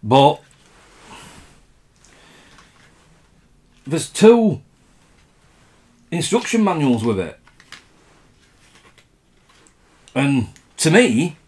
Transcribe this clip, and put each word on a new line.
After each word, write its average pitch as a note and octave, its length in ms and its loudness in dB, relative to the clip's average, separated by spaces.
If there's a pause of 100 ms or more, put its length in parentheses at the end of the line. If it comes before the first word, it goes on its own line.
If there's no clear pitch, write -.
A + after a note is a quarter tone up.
But C3+ 400 2 (3500)
there's D3+ 240 -6
two A3 500 4 (1500)
instruction A3 540 -2
manuals C#3+ 400 -2
with A2 140 -2
it. E2 200 -10 (2750)
And C3+ 340 -2 (300)
to D#3 120 0
me G#3+ 460 2 (120)